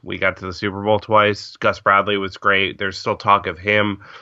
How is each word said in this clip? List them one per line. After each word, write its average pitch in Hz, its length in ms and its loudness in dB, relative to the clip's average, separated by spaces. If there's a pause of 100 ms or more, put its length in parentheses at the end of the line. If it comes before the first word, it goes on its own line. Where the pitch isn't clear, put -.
we 95 140 -8
got 92 200 -2
to 95 80 -12
the 92 80 -6
Super 101 300 -6
Bowl 104 160 2
twice. 104 560 0
Gus 104 240 0
Bradley 101 380 2
was 95 180 -6
great. 98 440 0
There's 95 180 -4
still 107 180 -4
talk 101 300 2
of 87 140 -6
him 104 420 0 (200)